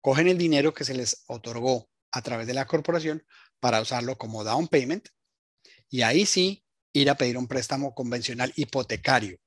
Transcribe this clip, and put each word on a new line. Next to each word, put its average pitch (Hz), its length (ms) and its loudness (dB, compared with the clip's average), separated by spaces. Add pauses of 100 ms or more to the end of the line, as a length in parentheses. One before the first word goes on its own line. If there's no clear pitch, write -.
cogen 143 260 4
el 185 100 4
dinero 156 360 2
que - 100 -10
se 127 100 -6
les 123 340 -6
otorgó 120 600 -2 (260)
a 123 80 -4
través 113 240 -6
de 123 80 -6
la 131 120 -2
corporación 156 580 -2 (380)
para 113 180 2
usarlo 120 380 -4
como 110 260 -8
down 131 240 -2
payment 151 400 0 (840)
y 127 120 -2
ahí 139 240 4
sí 190 400 0 (260)
ir 139 180 4
a 139 60 4
pedir 123 220 0
un 127 100 -4
préstamo 135 460 -4
convencional 123 640 -4
hipotecario. 120 880 -2